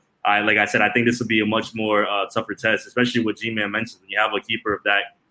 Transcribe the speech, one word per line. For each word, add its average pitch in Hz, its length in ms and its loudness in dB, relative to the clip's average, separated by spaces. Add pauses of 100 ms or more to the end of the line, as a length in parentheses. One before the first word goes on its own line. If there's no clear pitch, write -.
(260)
I, 104 140 4
like 104 180 2
I 104 80 4
said, 107 160 2
I 104 80 4
think 117 160 2
this 120 140 2
will 117 60 -4
be 110 140 2
a 107 60 2
much 110 280 -2
more, 107 320 0
uh, 98 200 -2
tougher 107 280 -4
test, 110 320 -2
especially 123 380 0
what 107 140 -2
G-Man 110 320 -4
mentioned. 110 320 -6
When 98 80 -20
you 98 80 -4
have 107 160 2
a 98 80 -2
keeper 110 320 -4
of - 100 -6
that 101 320 0 (140)